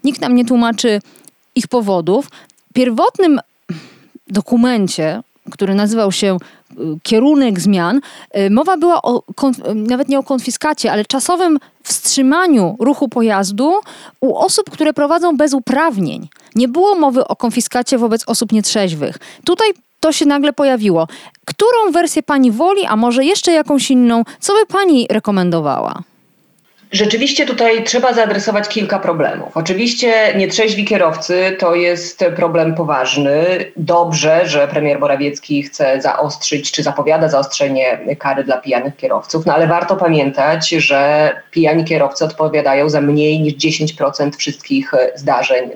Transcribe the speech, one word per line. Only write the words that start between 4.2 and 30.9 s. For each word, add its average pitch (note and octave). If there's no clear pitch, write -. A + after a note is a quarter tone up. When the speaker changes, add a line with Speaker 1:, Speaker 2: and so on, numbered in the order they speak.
Speaker 1:
dokumencie, G3+
który G3
nazywał G#3
się, F#3+
y, -
Kierunek A#3+
Zmian, F#3+
y, G3
mowa D#4+
była E4
o A#3+
konf-, B3+
y, G#3+
nawet A#3+
nie C#4
o C4
konfiskacie, C4
ale G#3
czasowym E4
wstrzymaniu C4+
ruchu C4+
pojazdu A3
u B3+
osób, F#4+
które D#4
prowadzą D#4+
bez C#4+
uprawnień. A3+
Nie B3
było F#4
mowy C4+
o -
konfiskacie B3
wobec A3+
osób A3+
nietrzeźwych. F#3+
Tutaj G#4+
to D#4
się D4
nagle C#4+
pojawiło. G#3+
Którą A4
wersję E4
pani C4+
woli, F4+
a G#3+
może A#3+
jeszcze F4+
jakąś D4
inną? A#3
Co -
by G#4+
pani F4+
rekomendowała? F3
Speaker 2:
Rzeczywiście A#3
tutaj A3+
trzeba B3
zaadresować G#3
kilka G3+
problemów. E3
Oczywiście A3
nietrzeźwi G3+
kierowcy F#3